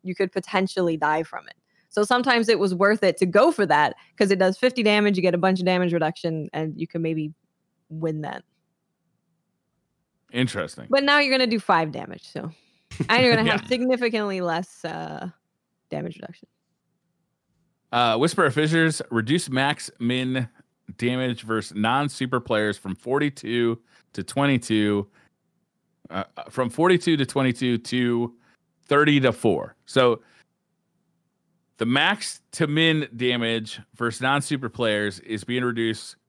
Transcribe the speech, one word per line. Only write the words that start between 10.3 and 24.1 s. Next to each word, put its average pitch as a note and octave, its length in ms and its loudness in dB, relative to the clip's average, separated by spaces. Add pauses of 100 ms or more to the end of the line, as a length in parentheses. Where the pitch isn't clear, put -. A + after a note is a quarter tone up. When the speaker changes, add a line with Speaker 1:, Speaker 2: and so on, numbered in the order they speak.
Speaker 2:
Interesting. G2+ 560 -4
Speaker 1:
But C#4 140 2
now C#4+ 160 4
you're C#4+ 120 2
gonna B3+ 160 2
do A3 120 0
five E3 320 2
damage, - 340 -12
so, - 260 -10 (580)
and B3 160 4
you're A#3+ 100 6
gonna A3 140 2
have G3+ 120 0
Speaker 2:
<laughs> - 20 -16
Yeah. - 40 -16
Speaker 1:
significantly A#3 760 -2
less, F3 440 -6
uh, D#3+ 440 -10 (600)
damage D#3+ 280 -8
reduction. - 300 -20 (1400)
Speaker 2:
Uh, A#2+ 260 2
Whisper E3 280 2
of C3+ 80 2
Fissures, D#3 560 2
reduce B2 400 -2
max C3+ 400 -2 (100)
min B2+ 500 -2 (480)
damage B2 460 -2
versus A2 320 -6
non-super B2+ 680 -2
players G#2+ 360 0
from F#2+ 180 -8
forty-two A#2+ 840 -2 (340)